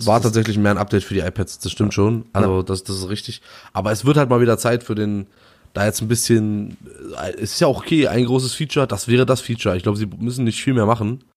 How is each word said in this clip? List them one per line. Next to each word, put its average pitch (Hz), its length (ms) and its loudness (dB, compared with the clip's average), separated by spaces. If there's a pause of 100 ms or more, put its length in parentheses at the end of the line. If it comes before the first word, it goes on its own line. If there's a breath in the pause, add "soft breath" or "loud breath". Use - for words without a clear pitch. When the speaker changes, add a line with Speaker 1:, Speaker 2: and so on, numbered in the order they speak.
Speaker 1:
war 110 160 4
tatsächlich 110 360 2
mehr 104 140 4
ein 101 60 0
Update 98 260 0
für - 100 -8
die 95 60 0
iPads, 92 400 -4
das - 120 -6
stimmt 107 180 0
Speaker 2:
Ja. - 60 -8
Speaker 1:
schon. 110 380 2
Also 98 240 2
Speaker 2:
Ja. 95 60 0
Speaker 1:
das, 92 200 -4
das 98 140 -8
ist 92 120 -8
richtig. 104 320 -10 (320 loud breath)
Aber 101 180 -2
es 113 140 -2
wird 147 120 4
halt 139 120 4
mal 120 120 4
wieder 117 160 4
Zeit 120 260 0
für 110 120 -6
den, 104 320 -2 (460 soft breath)
da 101 120 -2
jetzt 107 160 -2
ein 110 60 -4
bisschen, 107 720 0 (440)
äh, 95 140 -6
es - 180 -8
ist - 80 -2
ja 170 60 6
auch 131 120 0
okay, 151 280 2
ein 120 180 2
großes 127 280 0
Feature, 143 340 -2
das - 200 -6
wäre 123 180 4
das 123 160 2
Feature. 107 360 -2
Ich 90 60 -6
glaub, 110 120 2
sie 107 120 -4
müssen 123 380 -4
nicht 110 160 -2
viel 135 120 0
mehr 113 120 2
machen. 113 380 0 (140)